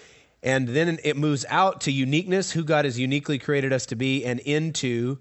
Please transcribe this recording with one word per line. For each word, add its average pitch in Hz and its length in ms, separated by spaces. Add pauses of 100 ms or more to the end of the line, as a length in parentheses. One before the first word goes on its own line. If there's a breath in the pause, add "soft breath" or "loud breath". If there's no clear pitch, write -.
(420 loud breath)
And 131 260
then 165 360
it 143 120
moves 147 320
out 185 340
to 147 100
uniqueness, 165 600
who 165 120
God 147 200
has 123 140
uniquely 139 400
created 135 340
us 131 140
to 117 100
be, 131 280
and 123 160
into, 139 800